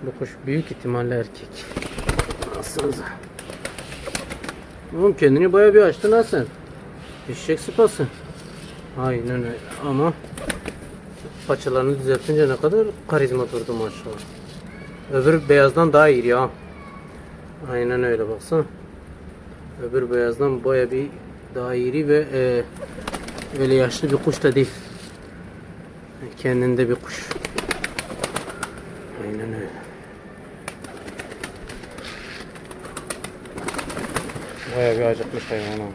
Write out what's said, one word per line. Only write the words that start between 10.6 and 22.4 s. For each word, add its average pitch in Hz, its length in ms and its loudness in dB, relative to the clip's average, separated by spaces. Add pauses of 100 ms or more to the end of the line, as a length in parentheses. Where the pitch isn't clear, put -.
paçalarını 135 520 2
düzeltince 135 500 4
ne 131 60 2
kadar 208 320 4 (200)
karizma 127 440 2
durdu 120 220 -4
maşallah. 110 460 -6 (960)
Öbür 143 360 6
beyazdan 143 440 8
daha 151 160 10
iri 120 240 6
ha. 123 160 4 (1200)
Aynen 123 320 2
öyle 113 260 2
baksana. 147 340 0 (1200)
Öbür 123 280 0
beyazdan 123 520 2
baya 127 280 4
bir 135 160 0 (480)
daha 123 200 -2
iri 127 320 0
ve, 151 260 6
e, 127 300 4 (1000)